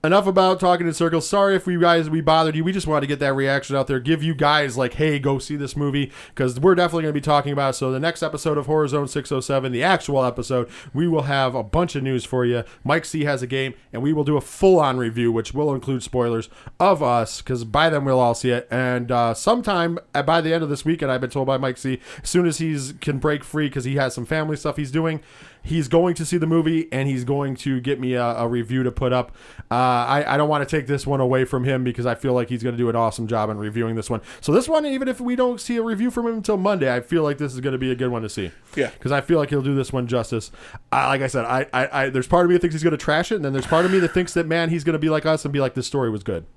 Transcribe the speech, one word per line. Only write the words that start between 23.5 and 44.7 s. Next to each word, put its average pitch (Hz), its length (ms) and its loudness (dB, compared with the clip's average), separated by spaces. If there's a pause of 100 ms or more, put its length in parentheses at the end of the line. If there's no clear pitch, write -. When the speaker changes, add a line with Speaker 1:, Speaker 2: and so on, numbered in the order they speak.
Speaker 1:
'cause 139 160 -6
he 139 120 -2
has 131 180 0
some 123 100 -8
family 156 320 -2
stuff - 220 -4
he's 139 120 -6
doing, 160 300 -2 (420)
he's 156 260 -2
going 170 260 4
to 165 100 -6
see 175 140 0
the 160 80 2
movie, 160 440 2
and 135 160 -2
he's 131 160 -2
going 139 320 -2
to 131 280 -2
get 131 180 -2
me 127 140 0
a, 123 100 0
a 117 240 0
review 120 340 -2
to 123 80 0
put 123 220 0
up. 127 180 0 (400)
Uh, 113 40 0 (160)
I, 123 360 2
I 135 120 2
don't 151 100 2
wanna 147 160 0
take 147 220 -2
this 139 200 -2
one 139 140 0
away 131 240 2
from 127 200 -2
him 131 200 0
because 120 220 -2
I 120 80 0
feel 127 180 -2
like 120 160 0
he's 120 140 -4
gonna 120 160 -2
do 120 100 2
an 117 80 0
awesome 113 300 0
job 107 240 0
in 107 80 -4
reviewing 113 360 -2
this 110 140 -6
one. 117 140 -2 (180)
So 147 120 0
this 254 180 4
one, 311 160 2
even 269 200 -2
if 262 140 -4
we 247 160 -2
don't 247 240 0
see 240 160 -4
a 226 60 0
review 226 280 0
from 233 180 -4
him 226 80 -2
until 214 200 0
Monday, 185 380 2
I 123 60 0
feel 160 240 0
like 143 120 0
this 143 160 -4
is 127 80 -8
gonna 131 160 -2
be 131 140 -2
a 127 40 0
good 123 140 -2
one 117 140 -4
to 107 80 -8
see. 90 220 -6 (220)
Speaker 2:
Yeah. 131 140 0 (120)
Speaker 1:
'Cause 131 120 -2
I 139 80 2
feel 165 180 2
like 139 120 0
he'll 143 100 2
do 139 140 0
this 131 180 -2
one 123 140 -2
justice. 117 440 -2 (420)
I, 131 160 2
like 135 140 2
I 135 40 -2
said, 123 180 -2
I, 131 300 0
I, 135 300 0
I, 135 40 -2
there's 131 200 -2
part 175 180 4
of 175 40 4
me 180 40 6
that 175 60 4
thinks 170 140 -2
he's 156 100 -4
gonna 156 120 2
trash 156 340 -2
it, 220 60 0
and 156 80 -4
then 135 80 -2
there's 135 140 -2
part 170 180 4
of 185 80 2
me 190 60 4
that 170 160 2
thinks 180 200 0
that, 165 120 0
man, 165 240 0